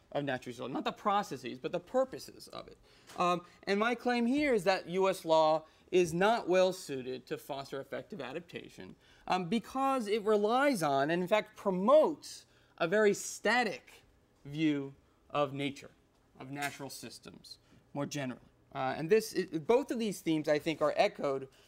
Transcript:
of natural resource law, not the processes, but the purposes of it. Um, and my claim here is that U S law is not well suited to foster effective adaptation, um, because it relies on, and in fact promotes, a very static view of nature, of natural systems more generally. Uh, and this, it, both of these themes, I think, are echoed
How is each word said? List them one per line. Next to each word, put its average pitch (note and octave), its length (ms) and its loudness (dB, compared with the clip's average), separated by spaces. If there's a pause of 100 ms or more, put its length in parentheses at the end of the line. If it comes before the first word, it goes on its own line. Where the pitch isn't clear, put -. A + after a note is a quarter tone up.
(120)
of D3 120 -2
natural B2+ 280 -6
resource B2 160 -10
law, C3 60 -6
not A3 100 -4
the A3+ 80 -4
processes, C3+ 640 -2
but D#3 160 -8
the E3+ 80 -4
purposes - 720 -4
of - 160 -12
it. - 80 -20 (420)
Um, F3 220 2 (260)
and G3+ 140 2
my A#3+ 140 2
claim A#3+ 320 0
here C#4 260 2
is G3+ 120 2
that F#3 240 0
U F#3+ 200 2
S F3+ 160 -2
law D#3+ 380 4 (280)
is F3+ 220 4
not G3 360 2
well F#3 240 4
suited C3 540 -8
to D3+ 120 -8
foster C3+ 420 -10
effective C3+ 400 -10
adaptation, B2+ 720 -12 (320)
um, F3+ 200 0
because C4 640 -2
it G#3+ 160 0
relies A3 580 2
on, C#3+ 280 2
and F3 120 2
in F3 60 -2
fact G#3+ 280 0
promotes, G#3 880 2 (340)
a E3+ 100 0
very G#3 240 4
static - 880 -2 (440)
view C#3+ 480 0 (360)
of C#3+ 220 0
nature, C#3 380 -6 (500)
of C3 100 -14
natural C#3+ 380 -8
systems - 720 -16 (340)
more C#3+ 140 -4
generally. C3+ 340 -6 (340)
Uh, C3 220 -2
and D#3+ 140 -4
this, A3 240 4
it, E3 320 -4
both B3 240 4
of C4 80 -4
these G#3+ 220 -4
themes, D#3 280 0
I D3+ 100 2
think, D3 220 -4
are D3 160 2
echoed C#3 520 0 (200)